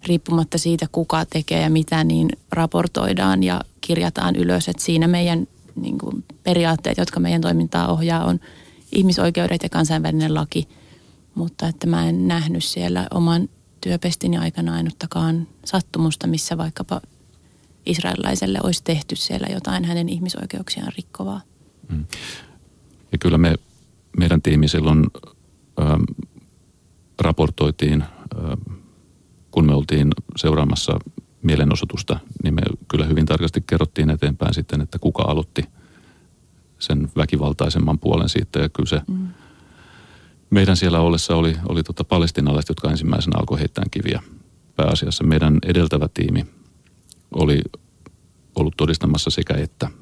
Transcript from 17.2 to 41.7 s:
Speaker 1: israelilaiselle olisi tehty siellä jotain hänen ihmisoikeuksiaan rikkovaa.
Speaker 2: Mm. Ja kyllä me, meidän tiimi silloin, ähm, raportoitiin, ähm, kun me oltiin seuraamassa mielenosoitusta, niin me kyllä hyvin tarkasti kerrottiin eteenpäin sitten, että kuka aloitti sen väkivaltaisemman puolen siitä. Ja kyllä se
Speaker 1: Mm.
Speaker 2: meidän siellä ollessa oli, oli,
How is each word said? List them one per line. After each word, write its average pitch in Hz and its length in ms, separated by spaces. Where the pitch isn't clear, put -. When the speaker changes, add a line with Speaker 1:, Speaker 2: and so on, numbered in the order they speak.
Speaker 1:
israelilaiselle 185 800
olisi 180 200
tehty 156 320
siellä - 380
jotain 185 320
hänen 170 240
ihmisoikeuksiaan 185 880
rikkovaa. 190 440
Speaker 2:
Mm. 76 160
Ja 73 60
kyllä 80 200
me, 80 180
meidän 80 240
tiimi 76 260
silloin, 78 380
ähm, 78 200
raportoitiin, 76 840
ähm, - 720
kun 82 140
me 73 80
oltiin 71 340
seuraamassa 78 640
mielenosoitusta, - 800
niin 76 100
me 78 80
kyllä 76 180
hyvin 78 200
tarkasti 80 420
kerrottiin 78 420
eteenpäin 73 440
sitten, 76 280
että - 180
kuka - 240
aloitti 76 420
sen 73 360
väkivaltaisemman 73 840
puolen 80 300
siitä. - 300
Ja 76 100
kyllä - 200
se 76 180
Speaker 1:
Mm. 185 200
Speaker 2:
meidän 98 280
siellä 85 220
ollessa 82 360
oli, 82 200
oli, 82 140